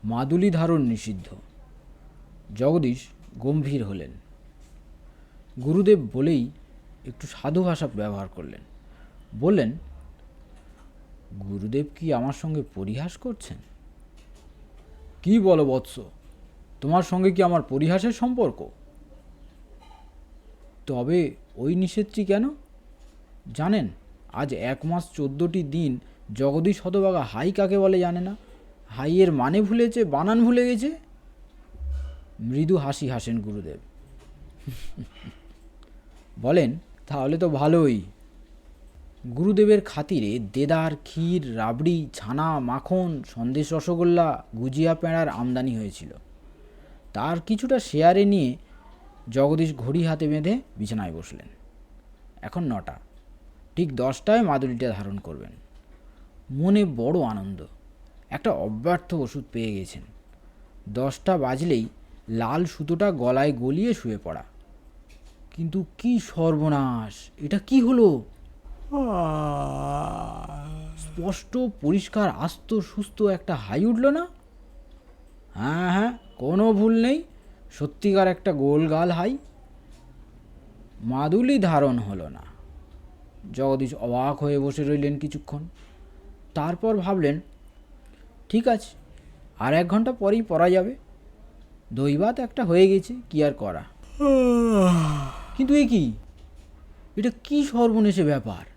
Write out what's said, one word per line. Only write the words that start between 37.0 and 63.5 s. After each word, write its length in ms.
"তাহলে 320
তো 100
ভালোই।" 520
গুরুদেবের 440
খাতিরে 580
দেদার, 520
ক্ষীর, 520
রাবড়ি, 580
ছানা, 440
মাখন, 680
সন্দেশ, 460
রসগোল্লা, 720
গুজিয়া, 380
পেঁড়ার 340
আমদানি 480
হয়েছিল। 320
তার 280
কিছুটা 380
শেয়ারে 460
নিয়ে 320
জগদীশ 440
ঘড়ি 300
হাতে 240
বেঁধে 320
বিছানায় 360
বসলেন। 340
এখন 220
নটা, 340
ঠিক 200
দশটায় 460
মাদুলিটা 480
ধারণ 280
করবেন। 320
মনে 340
বড় 380
আনন্দ, 440
একটা 200
অব্যর্থ 640
ওষুধ 380
পেয়ে 220
গেছেন। 280
দশটা 500
বাজলেই 500
লাল 360
সুতোটা 480
গলায় 400